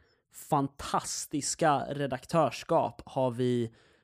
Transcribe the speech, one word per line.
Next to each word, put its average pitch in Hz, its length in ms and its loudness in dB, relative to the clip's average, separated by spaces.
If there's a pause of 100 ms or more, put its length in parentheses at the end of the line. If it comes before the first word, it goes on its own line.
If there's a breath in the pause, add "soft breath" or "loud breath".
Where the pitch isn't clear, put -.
(500)
fantastiska - 1300 0 (100)
redaktörskap 139 1160 0
har 131 260 0
vi 120 420 0 (300 soft breath)